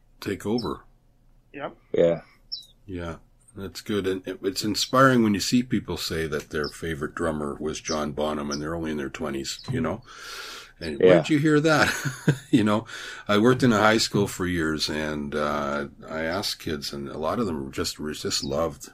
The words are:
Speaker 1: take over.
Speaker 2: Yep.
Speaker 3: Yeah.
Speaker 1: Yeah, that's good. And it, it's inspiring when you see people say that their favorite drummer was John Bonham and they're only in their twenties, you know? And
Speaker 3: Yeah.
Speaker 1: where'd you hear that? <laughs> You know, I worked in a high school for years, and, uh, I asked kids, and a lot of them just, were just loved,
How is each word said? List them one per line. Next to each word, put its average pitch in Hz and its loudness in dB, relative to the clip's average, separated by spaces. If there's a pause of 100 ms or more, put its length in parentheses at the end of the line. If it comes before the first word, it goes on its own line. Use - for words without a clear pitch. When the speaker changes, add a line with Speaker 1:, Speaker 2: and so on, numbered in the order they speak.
(220)
Speaker 1:
take 98 -6
over. 104 -2 (720)
Speaker 2:
Yep. 143 -10 (180)
Speaker 3:
Yeah. 82 4 (640)
Speaker 1:
Yeah, 87 -8 (400)
that's 95 -12
good. 101 -2
And 95 -2
it, 92 -8
it's 98 -2
inspiring 127 4
when 107 4
you 95 2
see 123 2
people 101 -2
say 80 -2
that 73 -6
their 73 -2
favorite 78 -6
drummer 76 -2
was 76 -6
John 76 -4
Bonham 73 -4
and 73 -6
they're 78 -4
only 82 -4
in 76 -4
their 69 -6
twenties, - -6 (120)
you 127 -2
know? 85 -4 (800)
And 80 -6
Speaker 3:
Yeah. 92 6
Speaker 1:
where'd 87 8
you 156 4
hear 151 4
that? 143 4
<laughs> - -8 (480)
You 117 6
know, 107 2 (420)
I 104 4
worked 123 6
in 120 6
a 101 4
high 107 6
school 101 2
for - -4
years, 80 0
and, 76 -4
uh, 73 -2 (200)
I 80 -6
asked 87 -4
kids, 73 -6
and 69 -8
a - -10
lot 80 -2
of 113 0
them 69 -6
just, - -6
were 76 -6
just - -4
loved, 73 -2